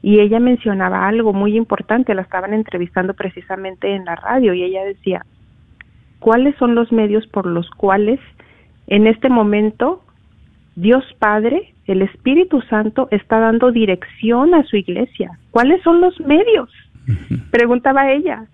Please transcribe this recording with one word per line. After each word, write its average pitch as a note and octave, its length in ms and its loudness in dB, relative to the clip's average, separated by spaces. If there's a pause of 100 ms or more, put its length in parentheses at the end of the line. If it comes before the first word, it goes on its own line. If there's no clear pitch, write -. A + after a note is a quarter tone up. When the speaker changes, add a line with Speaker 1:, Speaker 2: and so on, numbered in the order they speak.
Speaker 1:
y G#3 200 4
ella G#3 180 2
mencionaba G3 680 0
algo A3 240 0
muy G3+ 240 0
importante, A3+ 580 -2
la F#3 80 -4
estaban F#3+ 320 -8
entrevistando F#3 600 -4
precisamente F#3+ 800 -8
en F#3 80 -10
la E3+ 100 -8
radio A3 400 0
y F3+ 80 -4
ella F#3+ 220 -6
decía, G3 420 -6 (960)
"¿Cuáles B3+ 360 2
son A#3+ 200 0
los A#3 160 -2
medios G#3+ 340 0
por F#3 200 -6
los E3+ 240 -6
cuales G#3 500 -2 (680)
en G#3+ 220 4
este A3+ 200 0
momento G#3+ 760 0 (720)
Dios A3+ 260 2 (160)
Padre, A3+ 560 -2 (120)
el F#3+ 160 0
Espíritu C#4+ 680 0
Santo, G#3+ 400 -2
está A3 300 0
dando A#3 320 2
dirección A3+ 840 0
a D4+ 120 4
su A3 100 -4
iglesia? F#3+ 600 -6 (140)
¿Cuáles C#4 320 2
son E4+ 180 4
los F4+ 200 2
medios?" D#4+ 500 2 (380)
Speaker 2:
Ujú. A#2+ 320 -4 (100)
Speaker 1:
Preguntaba B3 640 2
ella. C#4 420 -4